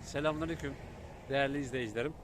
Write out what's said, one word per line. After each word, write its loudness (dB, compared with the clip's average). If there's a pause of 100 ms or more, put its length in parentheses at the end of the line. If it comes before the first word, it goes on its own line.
(140)
Selamünaleyküm 2 (540)
değerli 4
izleyicilerim. 0 (100)